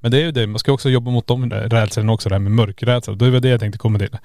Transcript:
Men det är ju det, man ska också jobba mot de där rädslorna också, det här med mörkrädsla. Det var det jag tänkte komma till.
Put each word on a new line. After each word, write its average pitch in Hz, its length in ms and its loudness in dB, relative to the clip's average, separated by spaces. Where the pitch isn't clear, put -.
Men 120 100 0
det 127 80 4
är 156 60 2
ju 165 80 -4
det, 120 140 0
man 107 120 -6
ska 139 140 0
också 139 180 0
jobba 123 200 0
mot 120 160 0
de 123 220 -2
där 107 200 -4
rädslorna 110 440 0
också, 110 160 -2
det 95 60 0
här 98 60 0
med 101 120 0
mörkrädsla. 113 640 0
Det 123 160 2
var 127 100 2
det 127 80 0
jag 123 120 2
tänkte 104 180 -6
komma 107 200 0
till. 98 260 -4